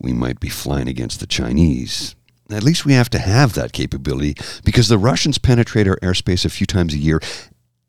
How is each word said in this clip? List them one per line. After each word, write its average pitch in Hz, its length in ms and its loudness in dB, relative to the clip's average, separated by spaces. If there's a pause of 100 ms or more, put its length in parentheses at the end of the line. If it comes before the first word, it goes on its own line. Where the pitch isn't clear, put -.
We 64 100 -4
might 62 300 -2
be 71 80 -6
flying 69 400 -4
against 62 320 -6
the 98 60 -12
Chinese. 67 880 0 (340)
At 104 140 -6
least 160 220 0
we 139 80 4
have 123 180 4
to - 80 0
have 110 340 2
that 60 180 -4
capability, 69 640 -4 (300)
because 110 240 4
the 113 80 6
Russians 131 400 2
penetrate 117 500 2
our 92 160 2
airspace 90 400 0
a 82 60 0
few - 180 -4
times 85 260 0
a 73 40 -2
year, 78 240 2 (680)